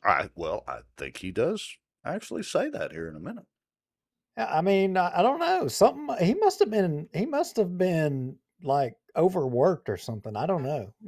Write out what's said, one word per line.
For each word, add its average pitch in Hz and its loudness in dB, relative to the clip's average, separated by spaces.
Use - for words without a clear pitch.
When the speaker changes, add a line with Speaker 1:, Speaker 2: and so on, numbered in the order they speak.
Speaker 1:
I, 92 2
well, 82 -4
I 60 -8
think 67 -10
he 92 -10
does 147 -2
actually 208 -8
say 233 -2
that - -6
here 82 -8
in 156 -14
a - -14
minute. 190 -12
Speaker 2:
Yeah, 226 -4
I 160 2
mean, 190 2
I, 175 2
I 175 6
don't 277 2
know. 339 0
Something, 269 2
he 214 4
must 403 2
have 233 2
been, 170 0
he 190 0
must 311 -2
have 180 0
been, 151 0
like, 139 0
overworked 160 2
or 98 0
something. 107 -8
I 127 -2
don't 175 0
know. 127 -4